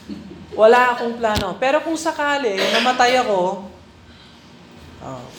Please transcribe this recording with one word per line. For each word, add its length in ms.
Wala 400
akong 240
plano. 400
Pero 240
kung 160
sakali, 560
namatay 720
ako, 400
oh, 200